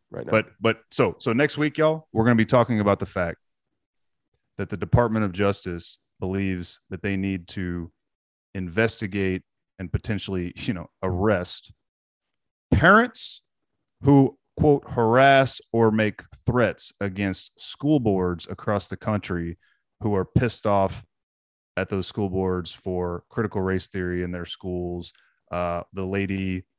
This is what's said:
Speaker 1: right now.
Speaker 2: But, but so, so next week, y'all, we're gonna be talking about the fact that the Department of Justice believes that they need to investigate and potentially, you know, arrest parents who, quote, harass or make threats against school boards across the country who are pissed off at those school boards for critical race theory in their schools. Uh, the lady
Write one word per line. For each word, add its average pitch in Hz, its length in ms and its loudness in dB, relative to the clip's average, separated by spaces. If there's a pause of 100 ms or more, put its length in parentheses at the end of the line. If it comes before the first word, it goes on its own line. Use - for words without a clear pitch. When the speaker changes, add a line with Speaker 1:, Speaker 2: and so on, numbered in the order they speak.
(120)
Speaker 1:
right - 140 -12
now. - 60 -6
Speaker 2:
But, 110 160 2 (140)
but 110 280 0
so, 101 300 0
so 113 140 -2
next 143 240 0
week, 147 200 -2
y'all, 156 360 0
we're 110 100 2
gonna 120 120 6
be 113 100 4
talking 120 340 4
about 101 200 4
the 95 60 -4
fact 87 320 -6 (1200)
that 98 120 -6
the 101 80 -6
Department 110 480 2
of 92 60 -2
Justice 92 680 -2 (200)
believes 95 600 -4 (100)
that 95 120 -10
they 98 160 -2
need 95 320 -4
to 87 420 -6 (640)
investigate 95 880 -2 (360)
and 92 120 -8
potentially, 92 640 -4
you - 180 -6
know, 85 160 -8 (120)
arrest 92 680 -2 (1000)
parents 208 720 4 (600)
who, 139 360 6 (220)
quote, 147 320 4
harass 131 680 6 (120)
or 113 200 4
make 107 300 0 (240)
threats 117 540 0
against 98 600 -4
school 147 400 -2
boards 92 500 0
across 101 380 -4
the 92 100 -10
country 87 600 -4 (440)
who 107 140 -2
are 92 100 0
pissed - 420 -2
off 98 360 0 (720)
at 95 120 -4
those 95 180 -4
school 101 220 -4
boards 92 420 -4
for 90 580 -6
critical 107 320 -4
race 95 260 -2
theory 90 360 -4
in 90 80 -6
their 87 140 -8
schools. 87 680 -8 (380)
Uh, 87 300 -4 (120)
the 95 120 -6
lady 95 600 -4 (140)